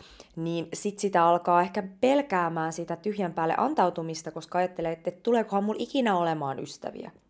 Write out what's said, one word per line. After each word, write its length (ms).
niin 380
sit 240
sitä 260
alkaa 380
ehkä 200
pelkäämään 720
sitä 240
tyhjän 380
päälle 240
antautumista, 720
koska 280
ajattelee, 340
että 180
tuleekohan 540
mulla 180
ikinä 340
olemaan 420
ystäviä? 520